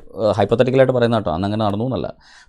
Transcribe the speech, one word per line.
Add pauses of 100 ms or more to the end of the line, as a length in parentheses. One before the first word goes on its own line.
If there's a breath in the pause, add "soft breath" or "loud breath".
(160)
ആ,
ഹൈപ്പോത്തറ്റിക്കലായിട്ട്
പറയുന്ന
കേട്ടോ,
അന്ന്
അങ്ങനെ
നടന്നു
എന്നല്ല. (360 soft breath)